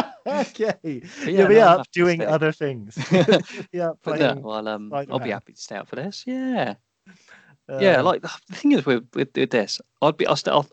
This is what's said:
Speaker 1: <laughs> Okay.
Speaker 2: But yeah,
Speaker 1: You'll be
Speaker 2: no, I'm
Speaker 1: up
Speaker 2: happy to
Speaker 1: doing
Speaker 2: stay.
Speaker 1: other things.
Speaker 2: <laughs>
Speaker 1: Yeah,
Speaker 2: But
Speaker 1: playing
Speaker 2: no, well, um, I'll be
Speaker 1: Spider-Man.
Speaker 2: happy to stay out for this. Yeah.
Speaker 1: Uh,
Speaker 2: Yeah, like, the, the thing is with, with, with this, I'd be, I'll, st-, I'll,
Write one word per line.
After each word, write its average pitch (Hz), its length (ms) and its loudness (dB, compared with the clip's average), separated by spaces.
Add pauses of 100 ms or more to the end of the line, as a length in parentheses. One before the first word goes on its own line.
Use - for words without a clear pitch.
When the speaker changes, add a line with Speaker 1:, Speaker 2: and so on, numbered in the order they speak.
Speaker 1:
<laughs> - 40 -20 (160)
Okay. 226 540 -4
Speaker 2:
But - 20 -14
yeah, 139 180 -8 (280)
Speaker 1:
You'll 190 180 4
be 202 80 6
Speaker 2:
no, 226 60 8
I'm 202 60 8
Speaker 1:
up 170 100 8
Speaker 2:
happy 131 160 -8
to 175 80 -2
Speaker 1:
doing 175 180 2
Speaker 2:
stay. 110 60 -4
Speaker 1:
other 156 260 0
things. 123 540 -8
Speaker 2:
<laughs> - 60 -10 (600)
Speaker 1:
Yeah, 170 200 -4 (120)
Speaker 2:
But 156 140 -4
Speaker 1:
playing 131 200 2
Speaker 2:
no, - 40 -14
well, 107 260 -8
um, 107 240 -8
I'll 143 100 -6
be 139 40 -10
Speaker 1:
Spider-Man. 131 240 -6
Speaker 2:
happy 101 240 -10
to - 80 -20
stay - 140 -14
out - 120 -12
for - 80 -16
this. 165 300 -10
Yeah. 254 480 -4 (960)
Speaker 1:
Uh, 135 100 -10
Speaker 2:
Yeah, 180 220 4
like, 165 220 0
the, 170 80 -12 (180)
the 190 60 -16
thing 285 160 2
is 180 160 2
with, 120 260 0
with, 135 220 -4
with 131 160 0
this, 107 280 -2 (220)
I'd 151 160 2
be, - 80 -2
I'll, 151 100 0
st-, - 180 -4
I'll, 143 200 2